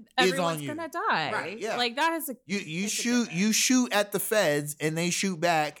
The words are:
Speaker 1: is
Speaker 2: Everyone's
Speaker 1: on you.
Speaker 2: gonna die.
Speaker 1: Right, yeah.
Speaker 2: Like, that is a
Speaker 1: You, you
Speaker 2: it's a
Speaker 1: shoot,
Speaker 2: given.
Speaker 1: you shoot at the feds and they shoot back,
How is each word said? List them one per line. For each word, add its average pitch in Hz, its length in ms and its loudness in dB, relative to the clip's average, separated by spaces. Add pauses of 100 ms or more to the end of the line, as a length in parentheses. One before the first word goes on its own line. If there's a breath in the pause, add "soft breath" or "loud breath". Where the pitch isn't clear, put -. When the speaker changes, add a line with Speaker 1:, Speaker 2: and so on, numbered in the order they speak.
(200)
Speaker 1:
is 254 120 4
Speaker 2:
Everyone's 170 260 0
Speaker 1:
on 147 40 -8
you. 139 60 -6
Speaker 2:
gonna 320 200 -8
die. 277 440 -2
Speaker 1:
Right, 185 260 -6
yeah. 202 180 -4
Speaker 2:
Like, 240 200 -2
that 330 180 2
is 311 140 -6
a 262 160 -10
Speaker 1:
You, 202 140 -2
you 170 260 -4
Speaker 2:
it's 214 80 -2
a - 100 -2
Speaker 1:
shoot, 240 260 2
Speaker 2:
given. 160 120 -4
Speaker 1:
you 214 120 4
shoot 247 400 4
at 202 200 2
the 202 80 0
feds 147 600 2
and 156 180 0
they 175 120 0
shoot 180 300 -2
back, 156 400 0